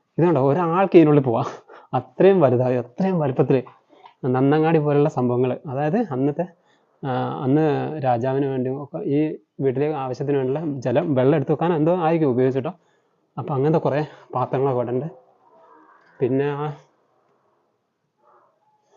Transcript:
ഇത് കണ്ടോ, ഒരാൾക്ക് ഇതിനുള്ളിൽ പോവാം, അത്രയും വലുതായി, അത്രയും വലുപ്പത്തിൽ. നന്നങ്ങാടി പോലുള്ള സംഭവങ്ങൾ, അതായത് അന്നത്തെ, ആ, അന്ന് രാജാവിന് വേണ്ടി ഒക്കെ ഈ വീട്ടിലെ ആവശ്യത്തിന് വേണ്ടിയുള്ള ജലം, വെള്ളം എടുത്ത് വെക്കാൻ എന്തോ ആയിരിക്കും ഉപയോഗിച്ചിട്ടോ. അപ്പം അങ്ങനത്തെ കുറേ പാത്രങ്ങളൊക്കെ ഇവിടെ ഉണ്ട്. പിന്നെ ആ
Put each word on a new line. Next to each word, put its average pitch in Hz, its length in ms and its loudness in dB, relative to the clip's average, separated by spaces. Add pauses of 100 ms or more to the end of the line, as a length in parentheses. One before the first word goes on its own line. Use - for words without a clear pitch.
(180)
ഇത് 151 100 2
കണ്ടോ, 156 220 2
ഒരാൾക്ക് 180 520 2
ഇതിനുള്ളിൽ 147 280 6
പോവാം, 120 200 -2 (500)
അത്രയും 185 460 4
വലുതായി, 127 380 2
അത്രയും 190 400 -2
വലുപ്പത്തിൽ. 135 340 0 (760)
നന്നങ്ങാടി 156 500 2
പോലുള്ള 147 320 2
സംഭവങ്ങൾ, 123 340 0 (200)
അതായത് 151 280 -2 (160)
അന്നത്തെ, 143 320 -2 (600)
ആ, 135 40 -4 (340)
അന്ന് 143 180 2 (420)
രാജാവിന് 131 460 0
വേണ്ടി 127 180 -4 (140)
ഒക്കെ 151 160 -12 (160)
ഈ 147 40 2 (440)
വീട്ടിലെ 135 240 0 (160)
ആവശ്യത്തിന് 139 360 -4
വേണ്ടിയുള്ള 135 220 -2 (240)
ജലം, 139 200 0 (120)
വെള്ളം 131 200 4
എടുത്ത് 151 180 -2
വെക്കാൻ 165 240 0
എന്തോ 156 140 2 (120)
ആയിരിക്കും 160 280 2
ഉപയോഗിച്ചിട്ടോ. 127 380 0 (680)
അപ്പം 131 160 -8
അങ്ങനത്തെ 151 300 0
കുറേ 139 140 0 (360)
പാത്രങ്ങളൊക്കെ 127 440 -2
ഇവിടെ 120 160 -4
ഉണ്ട്. 131 120 -6 (1120)
പിന്നെ 135 280 -2 (140)
ആ 147 40 -6 (2250)